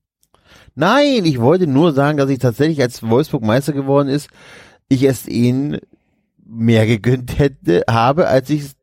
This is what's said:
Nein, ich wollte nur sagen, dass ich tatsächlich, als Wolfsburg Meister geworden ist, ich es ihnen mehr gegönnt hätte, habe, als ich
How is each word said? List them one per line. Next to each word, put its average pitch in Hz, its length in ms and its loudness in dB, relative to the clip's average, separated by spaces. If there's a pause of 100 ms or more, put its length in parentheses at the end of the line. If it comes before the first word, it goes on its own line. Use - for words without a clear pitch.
(760)
Nein, 233 500 2
ich 139 140 0
wollte 165 280 2
nur 147 260 2
sagen, 143 240 0
dass 139 120 0
ich 135 100 -2
tatsächlich, 143 420 0
als 123 220 -4
Wolfsburg 117 400 0
Meister 135 300 0
geworden 139 340 0
ist, 139 220 -4 (600)
ich 135 140 0
es 135 240 0
ihnen 127 520 -2 (640)
mehr 113 440 0
gegönnt 123 500 -2
hätte, 143 520 0
habe, 123 380 0
als 131 220 0
ich 143 220 -6 (120)